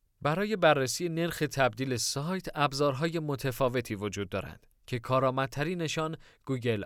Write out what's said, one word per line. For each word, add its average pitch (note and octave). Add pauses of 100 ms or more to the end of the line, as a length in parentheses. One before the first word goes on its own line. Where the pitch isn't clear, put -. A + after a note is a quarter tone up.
(220)
برای G3
بررسی D#3
نرخ E3 (120)
تبدیل B2+
سایت، E3+
ابزارهای D3
متفاوتی B2+
وجود G2+
دارند - (200)
که B2
کارآمدترینشان C#3+ (300)
گوگل A#2